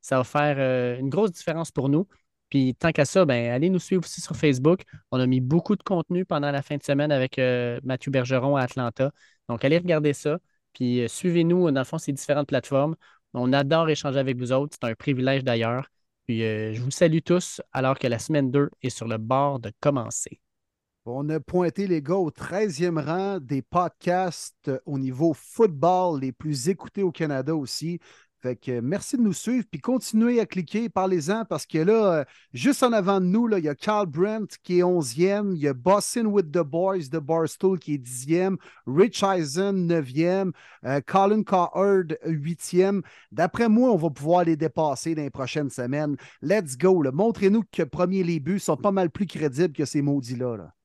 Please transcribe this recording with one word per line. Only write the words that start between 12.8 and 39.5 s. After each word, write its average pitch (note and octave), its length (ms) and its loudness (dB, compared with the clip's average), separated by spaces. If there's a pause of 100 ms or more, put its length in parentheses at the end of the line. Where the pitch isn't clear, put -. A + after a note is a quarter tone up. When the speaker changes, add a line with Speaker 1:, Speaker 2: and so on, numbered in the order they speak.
Speaker 1:
On B2 200 0
adore D3 380 2
échanger C#3 280 -2
avec C3 180 -2
vous B2 140 -4
autres. C#3 300 -2
C'est A#2+ 80 -6
un A2+ 80 -4
privilège C3+ 480 0
d'ailleurs. A#2+ 440 -2 (380)
Puis, A2+ 160 -2
euh, A2 320 -4
je A2+ 80 -8
vous C3 80 -4
salue D#3+ 340 2
tous - 360 -2 (120)
alors C3 240 0
que C3 120 -2
la A#2 100 0
semaine C#3 320 0
deux C#3+ 200 2 (120)
est B2+ 80 -2
sur - 160 -10
le A2+ 120 -4
bord C3 420 0
de A2 100 -10 (100)
commencer. B2+ 600 -2 (640)
Speaker 2:
On C3+ 240 -6
a D#3 100 -2
pointé, F3+ 480 -2
les E3 160 0
gars, D#3+ 140 -2
au F3 160 -2
treizième F3 680 -2
rang F#3 400 -4
des C3+ 240 -4
podcasts, F3 1040 -4
euh, C3 180 -4
au C#3 140 -6
niveau C3+ 340 0
football F3 840 0
les C3 140 -4
plus C#3+ 360 -4
écoutés G3 360 -4
au E3+ 80 0
Canada D3 420 -2
aussi. D#3+ 460 -6 (400)
Fait B2+ 160 -6
que, - 160 -8
euh, A#2+ 100 -2
merci F3+ 340 -4
de A#3+ 60 2
nous G#3 100 4
suivre, A#3 380 -2
puis D3 100 -10
continuez A#3+ 580 2
à A3 60 2
cliquer, G#3 460 -4
parlez-en, F#3+ 560 0
parce D#3 180 -4
que - 140 -2
là, G3+ 340 6
euh, D3+ 120 2 (280)
juste F3+ 300 2
en B3 100 4
avant G3 260 2
de F#3 60 2
nous, G#3+ 220 4
là, G#3 120 2
il D#3+ 60 -2
y D3 60 0
a C#3+ 40 -4
Carl G#3 320 0
Brandt G3 560 -2
qui F3 180 2
est - 20 4
onzième, F3+ 720 2
il D3+ 80 -2
y C#3+ 60 2
a C#3 40 0
Boston G3 540 2
with G3 260 2
the F3 60 2
Boys E3+ 520 -2
de D#3+ 80 -4
Barstool E3 600 0
qui D3+ 160 -4
est C#3+ 40 -4
dixième, C#3+ 600 -2 (280)
Rich F3 360 2
Eisen F#3 640 0